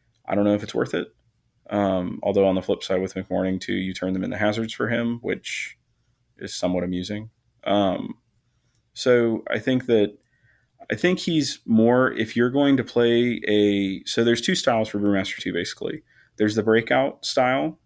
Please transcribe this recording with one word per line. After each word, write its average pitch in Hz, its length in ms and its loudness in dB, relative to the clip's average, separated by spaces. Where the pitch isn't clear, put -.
I - 80 -4
don't 101 100 2
know 104 100 4
if 104 80 0
it's 107 120 -10
worth 120 200 -2
it. - 140 -4
Um, 95 520 -2
although 98 240 4
on 95 100 2
the 95 40 -2
flip - 220 -2
side 92 180 -2
with 92 140 -6
McMorning 92 440 -2
too, - 140 -8
you 95 220 -4
turn 92 180 -4
them 92 120 -2
into 98 120 -6
hazards 107 380 -2
for 117 140 -4
him, 120 340 -2
which - 560 -8
is - 160 -12
somewhat 92 320 -2
amusing. 92 460 -6
Um, 98 540 0
so 117 560 2
I - 100 -2
think 127 280 0
that, 104 320 2
I - 60 -4
think 180 240 0
he's 156 440 -2
more, 117 480 4
if 113 240 -4
you're 120 140 2
going 139 260 4
to 123 80 0
play 120 640 2
a, 101 560 2
so - 200 0
there's 117 180 2
two - 140 0
styles 113 320 0
for 104 100 -6
Brewmaster 101 400 0
two, 92 140 -6
basically. - 500 -6
There's 107 200 2
the 110 60 2
breakout 113 600 2
style, 135 600 0